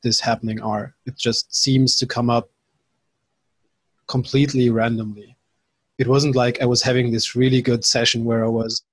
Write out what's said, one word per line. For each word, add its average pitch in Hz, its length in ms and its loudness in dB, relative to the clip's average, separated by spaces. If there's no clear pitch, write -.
this 113 160 0
happening 110 420 -4
are. 107 320 -6
It 127 120 -12
just - 380 -4
seems 131 400 2
to - 100 -2
come 120 240 -2
up 120 200 0
completely 131 600 2
randomly. 110 680 -2
It 107 100 0
wasn't 139 280 2
like 123 260 0
I 131 40 0
was 120 180 2
having 123 280 0
this 113 240 -4
really 127 260 4
good 120 220 0
session 117 420 0
where 113 200 0
I 113 40 0
was, 113 440 -4